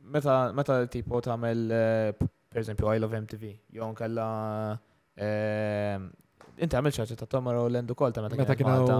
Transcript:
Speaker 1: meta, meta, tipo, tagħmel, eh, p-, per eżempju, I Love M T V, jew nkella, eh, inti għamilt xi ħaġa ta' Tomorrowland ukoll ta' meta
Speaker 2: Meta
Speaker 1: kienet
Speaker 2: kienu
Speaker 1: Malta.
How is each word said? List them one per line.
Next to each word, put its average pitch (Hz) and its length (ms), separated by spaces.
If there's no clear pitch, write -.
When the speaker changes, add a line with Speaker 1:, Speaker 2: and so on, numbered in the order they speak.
Speaker 1:
meta, 135 380
meta, 131 320
tipo, 120 320
tagħmel, 117 480
eh, 113 480
p-, - 140
per 113 160
eżempju, 107 240
I 110 160
Love 110 160
M 107 80
T 110 80
V, 104 160
jew 110 160
nkella, 113 360
eh, 107 800
inti 156 160
għamilt 139 240
xi 113 60
ħaġa 113 180
ta' 113 80
Tomorrowland 120 640
ukoll 131 200
ta' 110 100
meta 107 100
Speaker 2:
Meta 135 200
Speaker 1:
kienet 123 40
Speaker 2:
kienu 131 300
Speaker 1:
Malta. 127 120